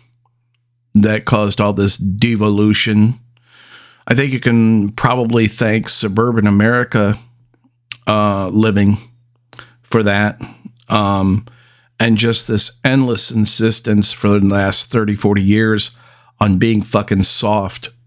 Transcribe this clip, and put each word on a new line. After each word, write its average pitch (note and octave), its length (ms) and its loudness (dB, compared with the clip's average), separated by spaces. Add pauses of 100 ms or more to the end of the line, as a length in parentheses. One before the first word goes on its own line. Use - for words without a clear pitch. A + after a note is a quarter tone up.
(960)
that G#2+ 300 0
caused G#2 340 0
all G#2 140 0
this G2+ 220 0
devolution. G#2+ 1160 0 (920)
I - 60 2
think C3+ 180 0
you B2+ 80 -4
can A2+ 500 2
probably A#2+ 560 0
thank G#2+ 420 0
suburban A2 600 0
America, G#2 680 2 (960)
uh, G#2 400 0
living G#2 480 2 (880)
for A2+ 180 -6
that. G#2 400 -2 (440)
Um, G2 600 -2 (520)
and A2+ 200 2
just A#2 280 0
this - 380 -2
endless C3 460 0
insistence A2 840 0
for - 160 -2
the G#2 120 2
last G2 500 0
thirty, G#2+ 240 -2
forty G2+ 280 0
years G#2+ 540 0 (420)
on G2+ 200 2
being A2 240 0
fucking G2+ 400 -2
soft G#2 680 -4 (180)